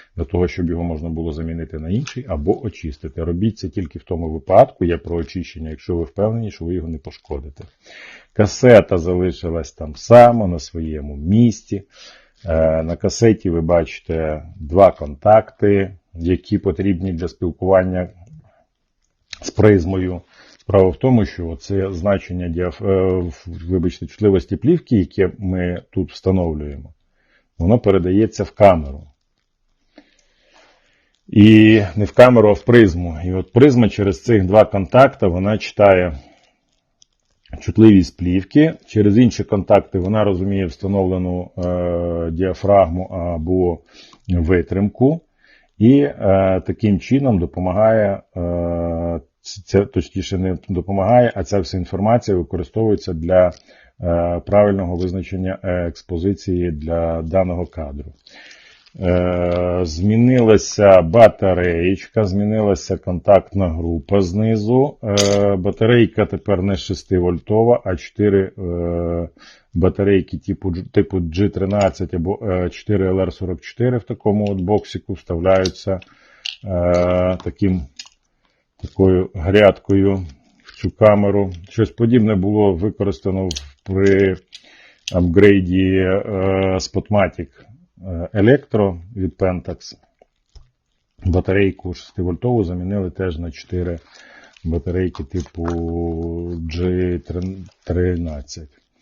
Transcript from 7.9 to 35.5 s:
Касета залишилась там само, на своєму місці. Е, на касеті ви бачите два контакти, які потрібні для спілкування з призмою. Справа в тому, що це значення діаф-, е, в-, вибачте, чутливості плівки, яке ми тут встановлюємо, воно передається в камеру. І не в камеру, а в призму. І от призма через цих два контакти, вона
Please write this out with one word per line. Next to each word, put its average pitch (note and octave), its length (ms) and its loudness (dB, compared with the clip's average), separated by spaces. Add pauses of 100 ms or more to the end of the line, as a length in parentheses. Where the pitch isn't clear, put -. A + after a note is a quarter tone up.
Касета G#2 640 6
залишилась E2+ 720 -4
там D#2 240 -16
само, A#2+ 520 6
на F2 120 -4
своєму D#2 560 -10
місці. G2+ 680 0 (640)
Е, D#2+ 380 0
на E2 120 -6
касеті - 540 0
ви E2 120 -2
бачите D#2+ 800 -4 (120)
два F2+ 360 2
контакти, G2 1080 0 (160)
які F2 440 -4
потрібні F#2+ 560 -4
для E2 140 -8
спілкування F#2 800 -2 (1300)
з - 100 -14
призмою. F#2 680 2 (360)
Справа F#2+ 320 2
в E2+ 60 -4
тому, B2 300 2
що E2 300 -8
це G2 360 -6
значення F2+ 560 -4
діаф-, F2 380 -6
е, F#2 360 0
в-, E2+ 480 -12
вибачте, F2+ 380 -4
чутливості G2 480 0
плівки, D3 420 0
яке F2+ 400 0
ми F2+ 440 -6 (100)
тут F#2 200 -6
встановлюємо, D2+ 800 -4 (640)
воно G2+ 220 2
передається G2 640 0
в - 80 -12
камеру. D2+ 520 2 (2250)
І G#2+ 540 8 (140)
не G#2 100 -2
в F#2 60 -4
камеру, A#2+ 380 6
а G#2 40 6
в - 100 -6
призму. F2 640 4
І F2+ 80 -4
от F#2 200 -6
призма B2 360 6
через G2 340 -2
цих G#2+ 220 2
два G2+ 200 6
контакти, A#2+ 640 2
вона F#2+ 300 -2